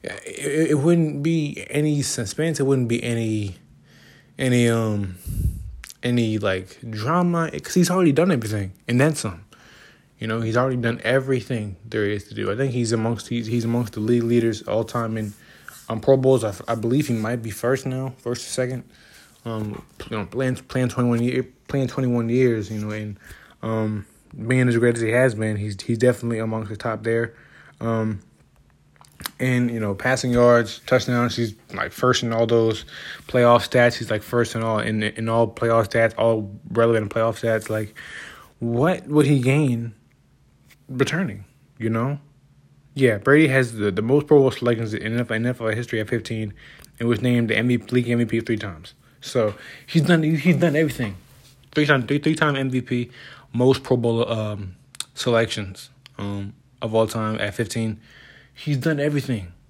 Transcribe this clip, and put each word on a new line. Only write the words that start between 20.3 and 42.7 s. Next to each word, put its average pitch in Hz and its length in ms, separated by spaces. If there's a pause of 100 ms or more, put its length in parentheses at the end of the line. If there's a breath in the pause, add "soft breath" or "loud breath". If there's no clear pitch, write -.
playing 127 320
twenty-one 120 340
year, 127 240 (220)
playing 135 200
twenty-one 120 420
years, 117 400
you 107 100
know, 107 100
and, 107 280 (440 loud breath)
um, 107 440 (400)
being 127 220
as 117 100
great 117 180
as 117 60
he 113 80
has 123 240
been, 107 220
he's, 101 260
he's 117 160
definitely 120 400
amongst 110 320
the 107 60
top 110 260
there. 113 320 (460 loud breath)
Um, 113 400 (1160)
and, 123 320
you 117 100
know, 101 140
passing 127 380
yards, 120 540
touchdowns, 120 500
he's, 113 180 (200)
like, - 180
first 127 300
in 117 100
all 113 140
those 113 380 (420 loud breath)
playoff 120 420
stats. 120 300
He's, 110 120
like, 107 120
first 120 320
in 113 80
all, 113 160
in, 110 240
in 113 260
all 113 180
playoff 113 420
stats, 113 280
all 110 340 (200)
relevant 113 420
playoff 113 280
stats. 110 280
Like, 107 260 (680 loud breath)
what 120 460
would 147 200
he 139 140
gain 123 540 (960)
returning, 127 560 (340)
you 113 120
know? 127 280 (760)